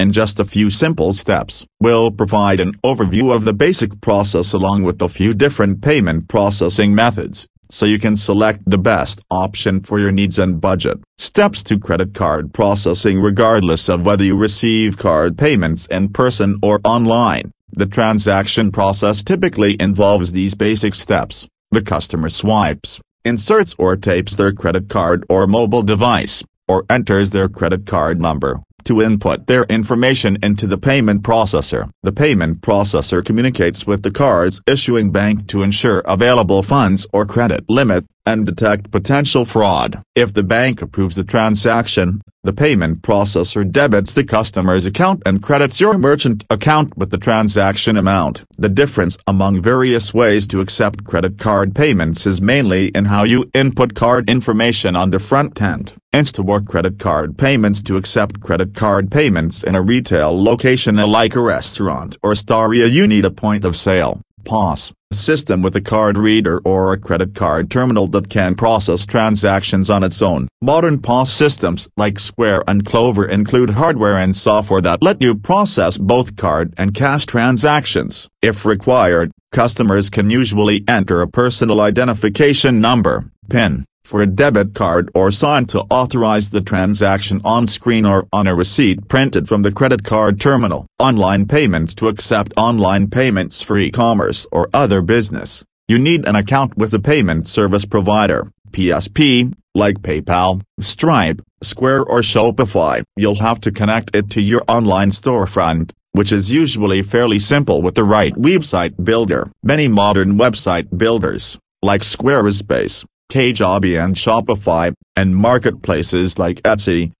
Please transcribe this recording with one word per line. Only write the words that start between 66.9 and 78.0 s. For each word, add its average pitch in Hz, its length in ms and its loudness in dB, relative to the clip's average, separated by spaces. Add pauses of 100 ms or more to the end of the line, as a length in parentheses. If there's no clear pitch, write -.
a 95 60 -2
credit 92 360 -4
card 85 360 -2
terminal 123 380 0
that 101 200 -2
can 92 260 0
process 101 520 0
transactions 101 840 0
on 101 140 2
its 92 180 -2
own. 80 280 0 (120)
Modern 151 400 2
pos 123 320 0
systems 101 640 0
like 104 220 -2
Square 104 500 0
and 101 160 2
Clover 113 420 2
include 107 440 2
hardware 107 480 2
and 95 180 0
software 101 460 2
that 85 200 0
let 196 200 2
you 120 120 4
process 104 640 0
both 104 400 0
card 82 400 -2
and 101 180 -2
cash 139 300 0
transactions. 127 1040 0 (140)